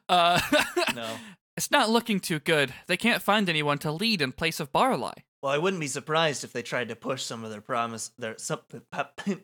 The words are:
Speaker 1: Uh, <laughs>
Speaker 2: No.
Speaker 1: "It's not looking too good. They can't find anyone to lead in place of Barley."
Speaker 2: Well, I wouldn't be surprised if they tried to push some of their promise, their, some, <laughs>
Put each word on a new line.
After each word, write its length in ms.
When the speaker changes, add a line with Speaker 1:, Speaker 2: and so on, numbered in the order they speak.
Speaker 1:
Uh, 320
<laughs> 280
Speaker 2:
No. 200
Speaker 1:
"It's 160
not 180
looking 300
too 200
good. 340
They 100
can't 260
find 240
anyone 320
to 120
lead 300
in 120
place 260
of 140
Barley." 500
Speaker 2:
Well, 100
I 60
wouldn't 200
be 80
surprised 560
if 80
they 120
tried 260
to 60
push 280
some 200
of 80
their 100
promise, 560
their, 200
some, 220
<laughs> 520